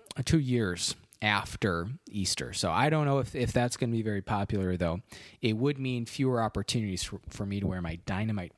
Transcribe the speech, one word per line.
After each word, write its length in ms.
two 140
years 560
after 640
Easter. 400
So 180
I 200
don't 160
know 140
if, 140
if 200
that's 240
gonna 160
be 100
very 180
popular, 540
though. 240
It 160
would 220
mean 260
fewer 380
opportunities 600
for, 260
for 160
me 160
to 40
wear 160
my 140
dynamite 520